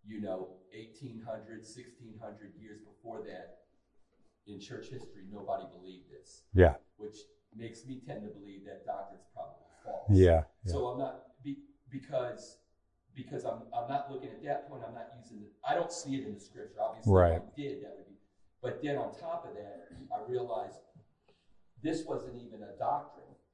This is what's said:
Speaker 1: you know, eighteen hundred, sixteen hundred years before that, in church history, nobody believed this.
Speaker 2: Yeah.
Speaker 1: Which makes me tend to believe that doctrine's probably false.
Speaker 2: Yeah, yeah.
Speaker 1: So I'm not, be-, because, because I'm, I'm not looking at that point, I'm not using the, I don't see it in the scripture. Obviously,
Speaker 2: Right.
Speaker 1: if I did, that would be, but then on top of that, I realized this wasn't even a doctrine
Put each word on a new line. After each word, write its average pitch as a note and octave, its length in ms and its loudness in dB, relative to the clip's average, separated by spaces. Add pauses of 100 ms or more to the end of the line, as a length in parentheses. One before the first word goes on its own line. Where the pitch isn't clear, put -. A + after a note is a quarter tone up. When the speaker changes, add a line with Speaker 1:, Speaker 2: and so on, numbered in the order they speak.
Speaker 1:
you G#2 160 -8
know, F#2 300 -2 (240)
eighteen A2+ 520 -12
hundred, A2 400 -8
sixteen A#2 540 -16
hundred G#2 400 -12
years G#2+ 220 -16
before - 460 -10
that, - 320 -12 (880)
in G2+ 120 -10
church - 300 -10
history, G2+ 420 -12
nobody F#2+ 400 -2
believed F2+ 400 -16
this. - 300 -20 (120)
Speaker 2:
Yeah. F2+ 200 12 (240)
Speaker 1:
Which G#2+ 200 -8 (380)
makes A2+ 300 -10
me C3 200 -10
tend F3 180 -6
to G#2 60 -6
believe G2+ 360 -14
that - 200 -14
doctrine's - 480 -6
probably - 280 -10 (240)
false. - 240 -6
Speaker 2:
Yeah, F2+ 340 12 (220)
yeah. F#2 60 -2
Speaker 1:
So - 160 2
I'm - 100 -2
not, - 460 -6
be-, - 180 -6 (300)
because, - 680 -4 (560)
because - 300 -8
I'm, - 180 -4 (140)
I'm - 120 0
not C#3 220 0
looking C#3 200 -6
at - 140 -12
that - 260 -2
point, C3+ 180 -10
I'm A#2 80 -10
not A#2 160 -10 (100)
using G#2 200 -16
the, G2+ 60 -14 (200)
I F#3 80 6
don't F3 160 2
see C3+ 240 -2
it C3 100 -2
in G#2+ 80 -6
the - 60 -10
scripture. - 420 -14
Obviously, - 320 4
Speaker 2:
Right. F2 200 12
Speaker 1:
if E2 100 0
I - 180 -10
did, - 220 -4
that - 140 -12
would - 100 -18
be, - 100 -20 (460)
but - 180 -2
then C#3+ 160 2
on - 160 -2
top - 320 -4
of - 80 -10
that, - 380 -12 (180)
I - 220 -2
realized - 480 0 (1040)
this D#3+ 220 0
wasn't B2+ 360 -4
even G#2 220 -14
a - 160 -14
doctrine - 500 -2 (240)